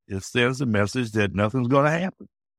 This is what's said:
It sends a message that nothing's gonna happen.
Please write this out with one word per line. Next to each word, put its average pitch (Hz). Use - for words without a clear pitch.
It 98
sends 123
a 143
message 107
that 104
nothing's 107
gonna 139
happen. 185